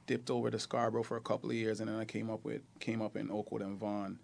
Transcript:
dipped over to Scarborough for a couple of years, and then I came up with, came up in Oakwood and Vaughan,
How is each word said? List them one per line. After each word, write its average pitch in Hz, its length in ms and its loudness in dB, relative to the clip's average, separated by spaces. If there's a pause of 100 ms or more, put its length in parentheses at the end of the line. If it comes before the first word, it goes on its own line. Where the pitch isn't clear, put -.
dipped 120 240 2
over 120 180 4
to 110 80 0
Scarborough 117 460 2
for 117 140 -2
a 113 40 -4
couple 113 280 0
of 120 80 2
years, 110 240 2
and 110 80 -2
then 110 80 0
I 113 80 0
came 110 240 -2
up 110 160 -2
with, 110 160 -2 (180)
came 113 220 0
up 104 160 -2
in 107 120 -2
Oakwood 104 320 -2
and 98 160 -4
Vaughan, 101 460 -2